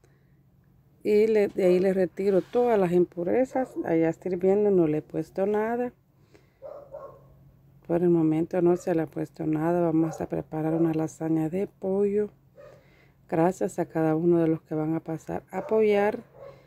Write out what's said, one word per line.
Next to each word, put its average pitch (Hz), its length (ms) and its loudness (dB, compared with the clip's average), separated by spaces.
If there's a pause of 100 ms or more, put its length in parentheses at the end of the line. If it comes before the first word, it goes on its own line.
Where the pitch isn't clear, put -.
(1040)
y 214 240 4
le, 214 220 2
de - 160 -2
ahí 180 140 6
le 190 160 2
retiro 190 480 0
todas 240 360 0
las 175 140 0
impurezas. 202 800 0 (140)
Allá 165 240 2
está - 180 -8
hirviendo, 190 420 2
no 175 160 4
le 151 120 0
he 151 40 -8
puesto 160 440 -6
nada. 226 480 -4 (1900)
Por 170 160 0
el 180 60 4
momento 165 540 2
no 175 140 4
se 175 180 -2
le 160 80 0
ha 151 40 -4
puesto 156 420 -8
nada. 160 320 0
Vamos 160 400 0
a 170 80 -8
preparar 156 460 -4
una 165 200 0
lasaña 160 540 -2
de 190 180 -4
pollo. 202 640 -2 (1000)
Gracias 180 520 -2
a 160 60 -2
cada 160 280 -2
uno 170 240 2
de 165 80 2
los 160 160 -2
que 156 140 -10
van 156 180 -4
a 160 60 -4
pasar 160 500 -10
a 185 80 -8
apoyar. 214 640 0 (440)